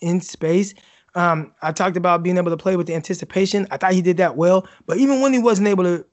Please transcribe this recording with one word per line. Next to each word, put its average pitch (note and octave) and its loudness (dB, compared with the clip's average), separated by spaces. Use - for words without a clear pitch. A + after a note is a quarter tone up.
in F3 -2
space. F#3 -2
Um, E3 0
I D#3 -4
talked F3+ -2
about F3 0
being F3+ -2
able F3 0
to E3 -2
play F#3+ -2
with E3+ -2
the E3 -6
anticipation. F#3+ -4
I - -6
thought F#3 0
he F#3 2
did F3 2
that F3+ 2
well. F3+ 2
But E3 -4
even C4+ 2
when C4+ 2
he B3+ 2
wasn't G#3+ 2
able F#3+ 2
to F3 -2